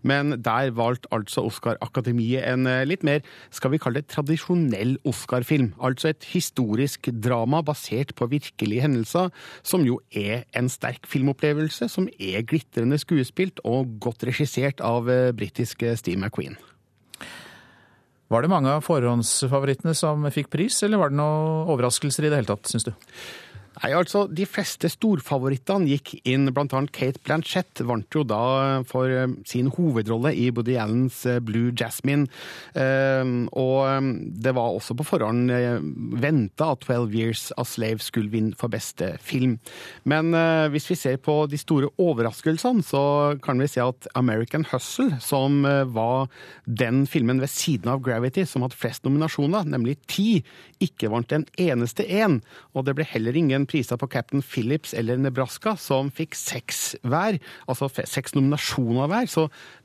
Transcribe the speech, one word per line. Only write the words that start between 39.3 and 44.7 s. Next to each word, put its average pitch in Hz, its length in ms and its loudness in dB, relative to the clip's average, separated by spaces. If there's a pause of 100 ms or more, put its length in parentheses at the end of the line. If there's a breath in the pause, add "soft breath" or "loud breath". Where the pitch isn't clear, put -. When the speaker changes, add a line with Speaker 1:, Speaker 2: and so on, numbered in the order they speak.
Speaker 1:
Men, 160 280 2
eh, 160 360 4
hvis 147 180 -4
vi 180 80 0
ser 135 220 0
på 151 320 2
de 147 80 -6
store 143 320 2 (100)
overraskelsene, 160 800 2
så 143 600 2
kan 127 180 0
vi 143 80 2
si 131 140 0
at 127 340 -2
American 123 480 2
Hustle, 151 560 0